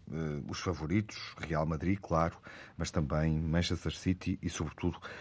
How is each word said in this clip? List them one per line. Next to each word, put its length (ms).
eh, 380
os 120
favoritos, 800
Real 280
Madrid, 340
claro, 360
mas 120
também 480
Manchester 540
City 500
e, 60
sobretudo, 500